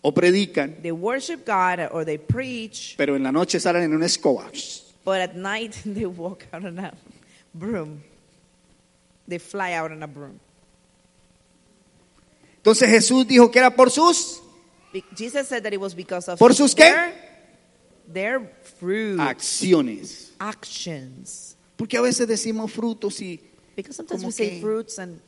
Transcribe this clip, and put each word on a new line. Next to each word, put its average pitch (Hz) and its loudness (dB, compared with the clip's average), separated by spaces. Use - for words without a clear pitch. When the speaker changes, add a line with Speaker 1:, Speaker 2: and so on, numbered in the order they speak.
Speaker 1:
o 147 2
predican, 175 0
Speaker 2:
they 170 -8
worship 254 -6
God 185 0
or 160 -6
they 151 -4
preach, 233 -8
Speaker 1:
pero 143 0
en 135 -2
la 131 -2
noche 170 0
salen 175 0
en 156 0
una 160 0
escoba. 127 -2
Speaker 2:
but 190 -2
at 180 -6
night 208 -8
<laughs> - -12
they 214 -6
walk 180 -12
out 175 -14
on 175 -12
a 196 -12
broom. 160 -8
They 175 -8
fly 185 -6
out 160 -6
on 156 -14
a 151 -14
broom. 143 -18
Speaker 1:
Entonces 220 6
Jesús 233 6
dijo 240 10
que 240 6
era 254 8
por 254 8
sus - 2
Speaker 2:
Be-, 190 -10
Jesus 262 -6
said 233 -6
that 208 -6
it 196 -6
was 196 -8
because 180 -8
of 175 -8
Speaker 1:
¿Por 247 10
sus 277 4
qué? 311 10
Speaker 2:
their, 339 6
their 214 -4
fruit. 196 -4
Speaker 1:
Acciones. 139 -2
Speaker 2:
Actions. 139 -14
Speaker 1:
Porque 226 -6
a 233 0
veces 240 0
decimos 220 -4
frutos 220 -6
y 175 -12
Speaker 2:
Because 208 -12
sometimes 339 -10
Speaker 1:
como 240 -8
Speaker 2:
we 226 -8
say 214 -2
Speaker 1:
que 175 -12
Speaker 2:
fruits 220 -6
and 175 -14